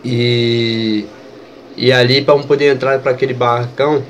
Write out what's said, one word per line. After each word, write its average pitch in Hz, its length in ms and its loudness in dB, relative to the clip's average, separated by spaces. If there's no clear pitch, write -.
E, 117 1000 -2
e 123 160 0
ali, 127 300 2
pra 143 140 4
eu 143 80 0
poder 143 280 2
entrar 135 280 0
pra 135 120 -2
aquele 127 220 -2
barracão 123 760 0